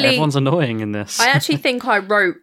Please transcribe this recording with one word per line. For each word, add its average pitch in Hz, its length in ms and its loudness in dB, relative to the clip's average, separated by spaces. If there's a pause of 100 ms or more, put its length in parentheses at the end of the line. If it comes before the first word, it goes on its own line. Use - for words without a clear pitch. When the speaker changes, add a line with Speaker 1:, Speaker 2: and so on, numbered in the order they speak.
Speaker 1:
like, - 60 2
everyone's 156 280 0
annoying 135 440 0
in 104 120 -4
this." 104 260 -6
Speaker 2:
I 233 120 2
actually 277 260 0
Speaker 1:
<laughs> 269 100 -8
Speaker 2:
think 247 200 -2
I 214 140 2
wrote 196 420 0